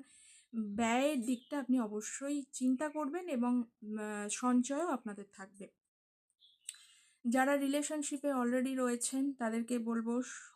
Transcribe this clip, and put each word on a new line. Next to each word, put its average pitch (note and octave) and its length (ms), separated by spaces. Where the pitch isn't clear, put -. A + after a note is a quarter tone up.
ব্যয়ের A#3 680
দিকটা B3+ 400
আপনি B3+ 200
অবশ্যই A#3 600
চিন্তা C4 360
করবেন D4+ 400
এবং, B3 360
আহ, G#3+ 460
সঞ্চয়ও B3+ 580
আপনাদের G#3 460
থাকবে। G3 360
যারা C4 280
রিলেশনশিপে C#4+ 760
already B3+ 440
রয়েছেন, B3+ 560
তাদেরকে A#3 460
বলবো A#3 440
স-, B3 40